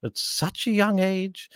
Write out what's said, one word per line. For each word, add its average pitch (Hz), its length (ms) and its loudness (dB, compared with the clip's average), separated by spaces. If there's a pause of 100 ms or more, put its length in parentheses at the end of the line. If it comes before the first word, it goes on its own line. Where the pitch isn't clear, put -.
at 117 140 -6
such - 500 -4
a 240 40 0
young 202 300 4
age 190 560 -2